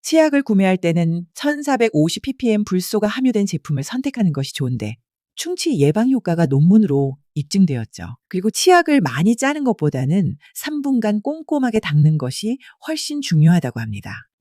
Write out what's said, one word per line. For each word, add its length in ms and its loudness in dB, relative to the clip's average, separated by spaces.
치약을 380 2
구매할 360 2
때는 560 0
천사백오십 880 0
피피엠 400 0
불소가 440 -2
함유된 380 0
제품을 380 -4
선택하는 480 -2
것이 220 -6
좋은데 420 -4
충치 440 -4
예방 320 2
효과가 340 0
논문으로 720 4
입증되었죠. 800 -2
그리고 200 -2
치약을 520 4
많이 340 2
짜는 300 -2
것보다는 720 0
삼 280 -6
분간 400 0
꼼꼼하게 600 -2
닦는 360 2
것이 400 -6
훨씬 320 -6
중요하다고 600 2
합니다. 480 -12